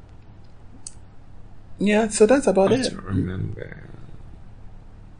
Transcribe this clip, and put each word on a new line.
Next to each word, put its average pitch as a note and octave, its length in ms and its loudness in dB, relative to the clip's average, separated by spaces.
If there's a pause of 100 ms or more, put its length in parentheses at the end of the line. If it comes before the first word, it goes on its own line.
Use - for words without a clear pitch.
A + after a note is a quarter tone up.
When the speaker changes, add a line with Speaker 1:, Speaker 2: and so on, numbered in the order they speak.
(1800)
Speaker 1:
Yeah, G#3 300 4
so G#3+ 180 8
that's C4 200 6
about G3 260 6
Speaker 2:
I A#3+ 40 6
Speaker 1:
it. C4 140 2
Speaker 2:
don't - 140 -10
remember. F#2+ 840 -2 (1300)